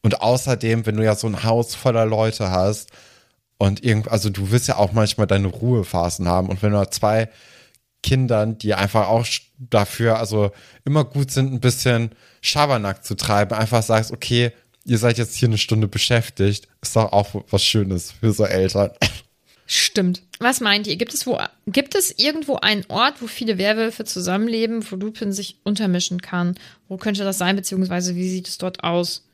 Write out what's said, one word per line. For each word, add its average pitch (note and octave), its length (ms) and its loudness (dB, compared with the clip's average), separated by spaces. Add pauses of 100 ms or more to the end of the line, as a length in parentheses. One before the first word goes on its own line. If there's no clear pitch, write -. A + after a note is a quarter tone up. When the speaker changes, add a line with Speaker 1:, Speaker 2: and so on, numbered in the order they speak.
Speaker 1:
Und - 200 0
außerdem, A2+ 640 0
wenn G#2+ 120 -2
du A2 60 2
ja G#2+ 120 4
so A#2 120 -4
ein G2+ 160 -4
Haus A#2 320 0
voller A2+ 300 2
Leute A2 460 0
hast F#2+ 380 0 (680)
und G2+ 260 2
irgend-, G#2+ 260 2
also G#2+ 200 0
du F#2+ 220 -2
willst A#2+ 160 2
ja C3 100 0
auch F#2+ 140 2
manchmal G#2+ 360 2
deine G2 200 2
Ruhephasen F#2 800 0
haben. F#2 220 2
Und F#2+ 120 -4
wenn G#2 120 2
du G2+ 160 2
zwei A2 400 0 (760)
Kindern, A2+ 560 2
die G#2 160 0
einfach G2 320 2
auch A2+ 180 2
sch-, - 160 -6 (160)
dafür, A2+ 640 0
also G#2 320 0 (340)
immer D3 200 2
gut C#3 260 -4
sind, C3+ 200 0
ein B2 80 -4
bisschen A#2 520 2 (300)
Schabernack B2 640 0
zu G2+ 120 -6
treiben, G#2 420 0
einfach A2 240 2
sagst, A2 300 0
„Okay, A#2+ 400 0 (320)
ihr A#2+ 160 0
seid A#2 180 2
jetzt A#2 160 -4
hier - 140 2
eine A2 100 2
Stunde G#2+ 300 2
beschäftigt“, G#2 800 0 (160)
ist - 120 -4
doch A2+ 160 4
auch G2+ 380 2
was G2 140 2
Schönes F#2+ 480 0
für A2+ 200 0
so G#2 140 2
Eltern. F#2+ 460 2 (760)
Speaker 2:
Stimmt. - 560 0 (160)
Was B3+ 240 0
meint G#3 240 2
ihr? G3+ 120 -4
Gibt - 180 -4
es - 100 -4
wo, B3 140 -2 (260)
gibt C#4 300 0
es F#4+ 240 2
irgendwo C#4+ 380 -2
einen G#3 320 0
Ort, C4 340 0
wo - 20 -10
viele A3 320 -4
Werwölfe A3 480 -2
zusammenleben, A3 840 -2
wo F#3+ 40 -10
Lupin G#3 380 -6
sich G3 300 -8
untermischen F3+ 580 -2
kann? F3 320 -2 (340)
Wo F#3+ 100 -10
könnte G3+ 260 -4
das G3 160 -4
sein, F#3 160 0
beziehungsweise F3+ 600 -2
wie F#3 140 -2
sieht F#3 180 -6
es - 120 -12
dort F#3 240 -8
aus? F3 400 -2 (100)